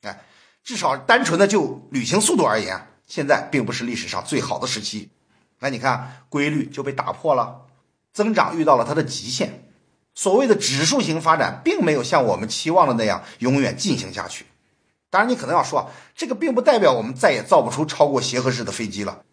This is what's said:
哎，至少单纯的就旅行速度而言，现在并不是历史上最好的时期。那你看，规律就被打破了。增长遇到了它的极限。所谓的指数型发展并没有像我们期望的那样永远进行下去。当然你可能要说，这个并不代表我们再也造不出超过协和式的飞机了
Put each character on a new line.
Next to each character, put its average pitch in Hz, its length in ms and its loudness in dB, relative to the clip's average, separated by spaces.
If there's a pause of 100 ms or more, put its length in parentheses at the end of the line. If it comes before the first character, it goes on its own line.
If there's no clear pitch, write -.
哎， 98 180 -12 (420)
至 240 140 -8
少 156 180 0
单 233 300 4
纯 165 140 0
的 196 80 6
就 190 420 0
旅 127 160 -4
行 165 160 0
速 - 160 2
度 175 60 4
而 110 180 2
言， 92 180 -6 (280)
现 143 200 -6
在 139 140 4 (100)
并 131 140 0
不 98 60 -6
是 107 120 -6
历 123 120 -6
史 - 120 -8
上 - 160 -6
最 139 160 -2
好 - 200 -4
的 131 80 -4
时 - 120 -4
期。 104 300 -10 (500)
那 139 120 -4
你 120 80 -8
看， 127 500 -4
规 147 220 0
律 139 160 -2
就 - 160 -10
被 135 100 -6
打 - 180 -4
破 160 220 -2
了。 117 280 -2 (520)
增 214 200 -2
长 165 240 0
遇 160 80 0
到 147 100 6
了 117 100 2
它 131 80 -4
的 151 100 0
极 - 260 -8
限。 - 380 -6 (460)
所 190 220 0
谓 269 100 4
的 220 100 6
指 139 300 0
数 254 160 2
型 156 200 -2
发 160 160 2
展 117 260 -2
并 370 200 2
没 165 100 4
有 131 100 0
像 135 220 2
我 98 100 2
们 101 120 -6
期 - 220 -6
望 170 180 4
的 127 80 0
那 113 100 0
样 92 180 -2 (160)
永 135 220 2
远 127 160 0
进 165 200 -2
行 92 160 -8
下 90 140 -6
去。 - 180 -14 (640)
当 185 120 2
然 233 80 2
你 247 60 0
可 - 100 -10
能 156 100 -2
要 156 80 2
说， - 260 -4 (260)
这 330 120 -6
个 247 80 -4
并 262 180 -2
不 240 80 2
代 247 180 4
表 170 120 6
我 120 100 0
们 117 120 -6
再 147 180 2
也 110 120 0
造 156 180 4
不 113 80 0
出 135 160 -2
超 151 220 2
过 135 140 0
协 123 180 -2
和 127 120 0
式 120 120 -4
的 101 80 -8
飞 113 160 -6
机 101 160 -8
了 90 300 -10